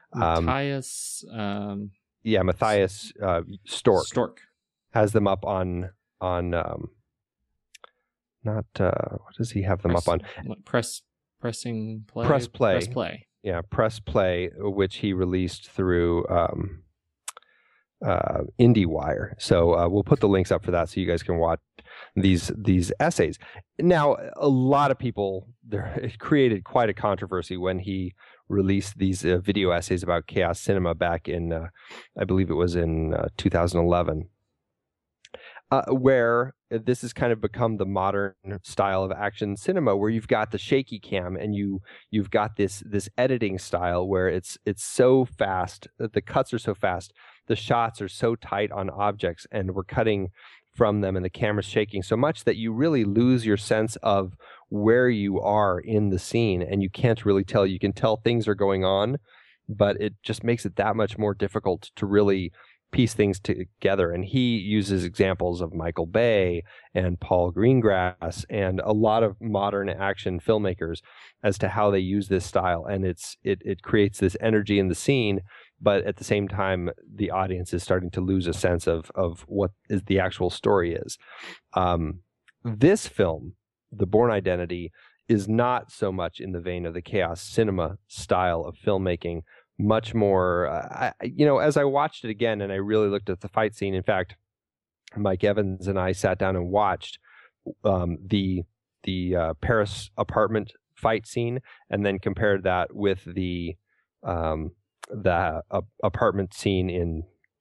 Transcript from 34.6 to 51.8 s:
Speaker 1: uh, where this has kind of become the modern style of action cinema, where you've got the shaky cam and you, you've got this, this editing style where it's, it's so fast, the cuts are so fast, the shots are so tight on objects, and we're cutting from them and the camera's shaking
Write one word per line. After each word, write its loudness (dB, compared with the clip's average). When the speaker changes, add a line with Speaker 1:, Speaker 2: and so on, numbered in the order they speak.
Speaker 1:
uh, 2
where 2
this -2
has -10
kind 0
of -2
become -2
the -2
modern -2
style 0
of -4
action -4
cinema, 0
where 0
you've -2
got 0
the -6
shaky 0
cam -6
and -4
you, -4
you've 0
got 0
this, -2
this -4
editing 0
style -2
where 0
it's, -4
it's -4
so 4
fast, -4
the -4
cuts -2
are -4
so -4
fast, -4
the 0
shots -2
are -4
so -2
tight -4
on -6
objects, -4
and -4
we're -4
cutting 0
from 2
them 0
and -2
the -4
camera's -2
shaking -2